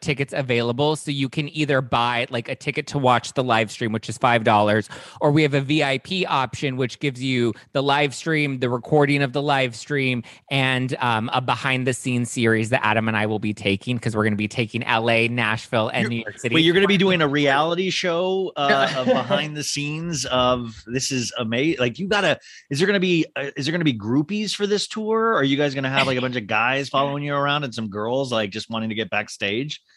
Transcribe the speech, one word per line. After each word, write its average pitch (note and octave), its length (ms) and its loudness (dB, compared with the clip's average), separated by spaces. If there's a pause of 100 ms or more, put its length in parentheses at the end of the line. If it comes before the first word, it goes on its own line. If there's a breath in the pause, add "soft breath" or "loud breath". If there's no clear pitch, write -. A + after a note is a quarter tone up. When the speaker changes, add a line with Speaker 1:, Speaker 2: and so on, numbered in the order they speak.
Speaker 1:
tickets C#3 360 -4
available. B2+ 600 0
So D3 160 -8
you C3+ 160 -2
can D3 280 -4
either C#3 240 2
buy, A#2+ 500 0
like, A#2+ 180 -4
a C3 80 -6
ticket D3 320 -6
to C#3+ 100 -6
watch B2+ 360 2
the C3 100 0
live A2+ 260 2
stream, A2+ 220 -4
which A2 160 -4
is A2+ 100 -8
five A#2+ 240 4
dollars, G#2+ 460 4 (320 loud breath)
or D3+ 100 4
we D3+ 140 4
have C#3 100 0
a C#3+ 60 2
V D3 240 0
I C3+ 140 0
P F#3 280 -2
option, C3+ 500 -2
which B2+ 220 -2
gives B2+ 240 -4
you B2 320 2 (200 loud breath)
the C#3 80 0
live C#3 300 2
stream, D3 460 -2
the B2+ 100 0
recording C#3+ 540 4
of C3 120 -2
the C#3+ 60 0
live C3+ 360 0
stream, C3 480 -2 (260 loud breath)
and, C3 480 0
um, A#2 340 0
a B2 80 0
behind B2+ 460 -2
the C3 80 0
scenes B2 340 -2
series A2+ 420 2
that B2 140 2
Adam A2 220 2
and A2 100 0
I G#2+ 100 2
will G#2+ 120 -2
be G#2+ 160 -4
taking, G#2+ 460 -2
'cause A2 160 -4
we're G#2+ 80 2
gonna G#2+ 100 2
be G#2 140 -2
taking A#2 340 -4
L A#2 260 0
A, A#2 200 4
Nashville, A2+ 640 -2
and B2 120 -2
Speaker 2:
You're A2+ 80 -2
Speaker 1:
New A#2 120 -4
York G#2 180 -14
City. B2 160 0
Speaker 2:
Wait, D#3+ 80 6
you're E3+ 100 4
gonna G3 140 4
be G3+ 100 4
doing F#3 240 4
a D3 60 4
reality D3 640 2
show, F#3 640 -2
uh, D3 360 2
Speaker 3:
<laughs> C#3+ 40 -6
Speaker 2:
of B2+ 100 -2
behind D3 500 0
the D3 60 -6
scenes D3 640 -4
of, B2 640 0
this C3 240 -2
is B2 260 -2
ama-, B2 400 0
like, B2 220 -2
you F#3+ 80 -6
gotta, F#3 280 2 (320 loud breath)
is C#3 120 -2
there F#3 80 4
gonna G3+ 100 2
be, F3 260 2 (120)
uh, C#3 200 -4
is C#3+ 100 -4
there D#3 60 0
gonna F3 120 0
be C3+ 120 4
groupies D3+ 560 -2
for G3+ 140 -2
this G3+ 220 0
tour? A3 480 0
Are C#3 80 2
you C#3 140 2
guys C#3+ 160 0
gonna C3+ 160 -2
have, C3+ 160 0
like, C3 100 0
a B2+ 60 0
bunch B2+ 140 -4
of A2 100 -4
guys B2 420 0
following C#3+ 340 0
you C#3+ 120 -4
around C#3+ 280 0
and B2 120 -8
some A2 160 -6
girls, A#2+ 420 -2
like, G#2+ 180 0
just G#2 200 -10
wanting A2+ 180 -4
to A2 60 -6
get G#2+ 160 -4
backstage? G#2+ 720 -4 (140 soft breath)